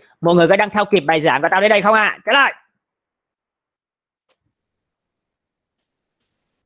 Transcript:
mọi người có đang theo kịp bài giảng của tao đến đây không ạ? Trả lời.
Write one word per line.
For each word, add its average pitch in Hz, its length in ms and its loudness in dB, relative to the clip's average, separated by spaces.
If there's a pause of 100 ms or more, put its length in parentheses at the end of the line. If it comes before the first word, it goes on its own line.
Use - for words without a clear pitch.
(200)
mọi 170 140 2
người 170 140 4
có 190 80 2
đang 208 140 -2
theo 208 140 -2
kịp 202 160 0
bài 156 200 -4
giảng 143 220 -2
của 165 80 0
tao 185 100 0
đến 208 100 2
đây 208 120 0
không 208 120 2
ạ? 208 300 -2
Trả 214 80 -4
lời. 269 200 2 (4000)